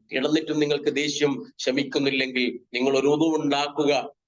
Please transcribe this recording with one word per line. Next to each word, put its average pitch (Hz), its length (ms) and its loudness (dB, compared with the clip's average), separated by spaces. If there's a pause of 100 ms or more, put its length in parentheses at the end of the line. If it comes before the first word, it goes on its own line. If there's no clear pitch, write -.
(120)
"കിടന്നിട്ടും 151 480 0
നിങ്ങൾക്ക് 147 340 0
ദേഷ്യം 147 640 -2
ശമിക്കുന്നില്ലെങ്കിൽ 131 1000 -2 (140)
നിങ്ങൾ 131 240 2
ഒരു 131 80 2
വുളു 156 360 2
ഉണ്ടാക്കുക" 143 680 0 (160)